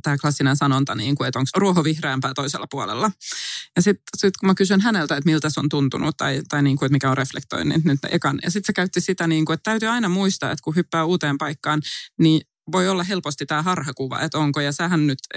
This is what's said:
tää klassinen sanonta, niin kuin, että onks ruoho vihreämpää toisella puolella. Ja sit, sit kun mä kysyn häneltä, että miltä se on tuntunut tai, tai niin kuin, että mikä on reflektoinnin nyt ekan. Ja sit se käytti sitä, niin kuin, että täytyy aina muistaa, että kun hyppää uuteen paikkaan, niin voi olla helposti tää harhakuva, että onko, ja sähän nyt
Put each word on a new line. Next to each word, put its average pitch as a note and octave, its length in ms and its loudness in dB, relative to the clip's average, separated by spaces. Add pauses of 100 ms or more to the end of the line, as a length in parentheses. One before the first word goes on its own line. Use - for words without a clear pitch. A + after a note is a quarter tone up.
tää C#3+ 160 0
klassinen C#3 380 2
sanonta, C#3 380 2
niin C#3 200 -2
kuin, C3+ 140 -2
että B2+ 100 -4
onks C3 180 0
ruoho F#3 280 4
vihreämpää C#3+ 500 -2
toisella C#3+ 360 -6
puolella. C3 400 -4 (680)
Ja F3+ 60 6
sit, G3 140 4 (200)
sit F#3+ 200 2
kun - 100 -2
mä F#3+ 80 6
kysyn F#3+ 260 2
häneltä, F#3 360 0
että D3 140 2
miltä D#3 200 2
se C#3+ 100 -4
on C#3 80 0
tuntunut C#3+ 480 0
tai, C3+ 320 -2
tai D3 140 0
niin C#3 140 4
kuin, C#3+ 100 0
että C#3 60 2
mikä C#3 180 2
on C3 60 2
reflektoinnin C#3+ 680 -2
nyt C#3+ 140 2 (120)
ekan. D#3+ 320 0
Ja - 80 -6
sit F#3+ 140 -4
se - 80 -2
käytti F#3 280 -2
sitä, F3+ 260 -2
niin D#3+ 180 2
kuin, D#3 100 0
että D#3+ 160 -4
täytyy A3 180 0
aina A#3 200 0
muistaa, F#3+ 420 0
että D3+ 140 -6
kun D#3 120 -2
hyppää E3 280 0
uuteen D#3 340 0
paikkaan, D3+ 440 -2 (360)
niin D#3+ 220 6 (320)
voi F#3 160 2
olla F#3 160 0
helposti F3 420 -4
tää D3+ 160 0
harhakuva, C#3 580 -2
että D3+ 180 -2
onko, D3+ 220 2
ja C#3+ 120 0
sähän E3 340 2
nyt C3+ 120 0 (180)